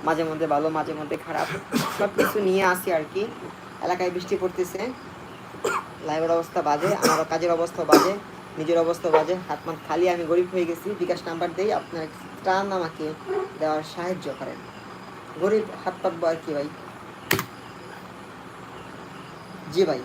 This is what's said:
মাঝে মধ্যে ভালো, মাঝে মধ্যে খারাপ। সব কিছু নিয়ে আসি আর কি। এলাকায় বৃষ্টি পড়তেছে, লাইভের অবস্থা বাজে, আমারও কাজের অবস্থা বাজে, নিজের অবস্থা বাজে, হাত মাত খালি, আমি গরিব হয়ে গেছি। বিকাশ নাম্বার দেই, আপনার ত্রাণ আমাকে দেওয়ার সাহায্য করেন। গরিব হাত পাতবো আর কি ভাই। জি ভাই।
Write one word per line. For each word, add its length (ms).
মাঝে 200
মধ্যে 240
ভালো, 220
মাঝে 240
মধ্যে 320
খারাপ। 220
সব 200
কিছু 220
নিয়ে 240
আসি 300
আর 100
কি। 140
এলাকায় 300
বৃষ্টি 300
পড়তেছে, 520
লাইভের 260
অবস্থা 300
বাজে, 340
আমারও 340
কাজের 220
অবস্থা 320
বাজে, 300
নিজের 200
অবস্থা 320
বাজে, 260
হাত 180
মাত 100
খালি, 220
আমি 160
গরিব 260
হয়ে 140
গেছি। 340
বিকাশ 280
নাম্বার 260
দেই, 200
আপনার 340
ত্রাণ 280
আমাকে 420
দেওয়ার 240
সাহায্য 440
করেন। 160
গরিব 220
হাত 80
পাতবো 240
আর 80
কি 80
ভাই। 160
জি 120
ভাই। 200